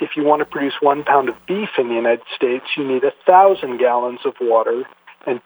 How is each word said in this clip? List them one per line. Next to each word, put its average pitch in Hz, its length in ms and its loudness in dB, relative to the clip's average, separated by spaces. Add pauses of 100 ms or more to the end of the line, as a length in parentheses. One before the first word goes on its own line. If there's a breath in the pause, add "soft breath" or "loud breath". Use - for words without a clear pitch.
If - 160 -6
you 151 80 -4
want 151 160 2
to 147 60 -4
produce 143 340 -6
one 147 240 2
pound 139 240 2
of - 60 -6 (120)
beef 196 320 -6
in 123 100 0
the 117 60 -4
United 117 300 0 (100)
States, 127 300 -4 (120)
you 143 100 -6
need 131 180 -2
a 143 80 0 (140)
thousand 180 520 4
gallons 123 460 0
of 131 160 -4
water 117 440 0 (420)
and 123 200 -4